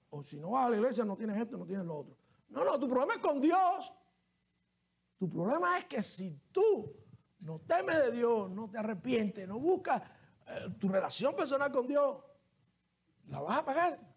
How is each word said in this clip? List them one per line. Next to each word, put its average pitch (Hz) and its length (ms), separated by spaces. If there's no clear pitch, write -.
O 147 140
si 147 160
no 160 120
vas 254 140
a 240 60
la 220 60
iglesia, 226 280
no 202 100
tienes 214 240
esto, 240 180
no 175 80
tienes 185 200
lo 160 140
otro." - 180
No, 311 160
no, 320 140
tu 254 100
problema 262 240
es 415 60
con 294 200
Dios. 359 540
Tu 180 100
problema 320 480
es 359 80
que 254 160
si 180 360
tú 381 400
no 160 200
temes - 440
de 240 80
Dios, 233 380
no 202 200
te 220 100
arrepientes, 214 680
no 208 120
buscas, 330 420
eh, - 220
tu 196 100
relación 196 460
personal 277 360
con 254 160
Dios, 285 300
la 139 120
vas 185 200
a 320 40
pagar. 302 360